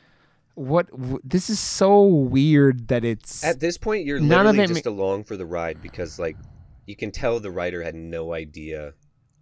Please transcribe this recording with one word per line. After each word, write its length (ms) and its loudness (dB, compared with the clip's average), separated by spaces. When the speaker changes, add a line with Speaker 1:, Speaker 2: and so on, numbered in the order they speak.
Speaker 1:
what, 360 -2
w-, 320 -8
this 260 -2
is 100 -2
so 440 4
weird 840 4
that 160 0
it's 380 -6
Speaker 2:
At 160 0
this 180 -4
point, 280 -4
you're 140 -4
Speaker 1:
none 280 4
of 80 6
Speaker 2:
literally 80 4
Speaker 1:
it 40 -6
Speaker 2:
just 20 -12
Speaker 1:
ma- 60 -2
Speaker 2:
along 320 -2
for 140 -10
the 80 -10
ride 360 -6
because, 380 -10
like, 180 -6
you 100 -16
can 160 -8
tell 280 -2
the 120 -8
writer 300 -4
had 140 -8
no 380 -8
idea 600 -10